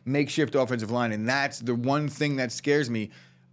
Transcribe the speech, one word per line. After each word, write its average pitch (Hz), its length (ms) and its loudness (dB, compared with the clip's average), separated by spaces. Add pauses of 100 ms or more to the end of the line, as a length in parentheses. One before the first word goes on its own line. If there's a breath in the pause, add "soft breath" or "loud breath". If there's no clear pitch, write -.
makeshift 139 500 0
offensive 120 360 0
line, 120 220 0
and 107 140 -4
that's 139 340 0
the 120 140 -2
one 135 320 0
thing 143 300 -2
that 127 160 -2
scares 143 380 2
me, 110 180 -4 (440 soft breath)